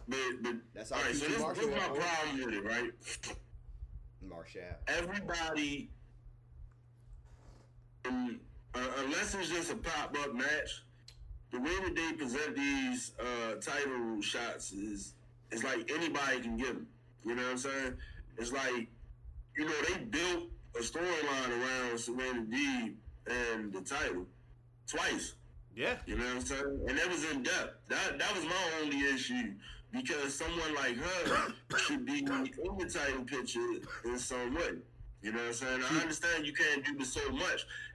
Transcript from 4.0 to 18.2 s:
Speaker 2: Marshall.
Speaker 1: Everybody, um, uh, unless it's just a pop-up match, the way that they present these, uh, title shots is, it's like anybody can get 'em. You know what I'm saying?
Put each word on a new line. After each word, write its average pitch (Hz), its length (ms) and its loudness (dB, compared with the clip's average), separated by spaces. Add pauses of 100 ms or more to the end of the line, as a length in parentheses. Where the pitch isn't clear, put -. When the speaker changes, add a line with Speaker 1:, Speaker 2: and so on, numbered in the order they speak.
Speaker 2:
Marshall. 87 400 -10 (260)
Speaker 1:
Everybody, 160 1000 0 (2250)
um, 127 340 2 (340)
uh, - 40 -2 (260)
unless 185 300 2
it's 185 160 0
just 170 220 0
a 117 40 -2
pop-up 135 580 0
match, 143 480 2 (680)
the 123 100 -2
way 156 140 2 (100)
that 175 100 0
they 165 180 2
present 143 440 0
these, 135 640 2
uh, 117 360 0
title 123 640 0
shots - 520 -2
is, - 420 -6 (360)
it's 117 140 0
like 123 260 0
anybody 135 500 2
can 113 160 0
get 127 140 2
'em. 104 160 -4 (380)
You 117 100 2
know 123 80 2
what 127 100 2
I'm 127 60 0
saying? 135 380 -2 (420)